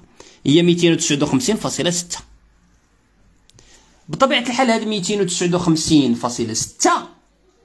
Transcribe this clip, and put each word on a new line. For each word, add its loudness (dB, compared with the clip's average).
هي 4
ميتين 4
وتسعود -2
وخمسين 0
فاصلة -4
ستة. -6
بطبيعة 0
الحال 0
هاد 0
ميتين -2
وتسعود -2
وخمسين 2
فاصلة -4
ستة -2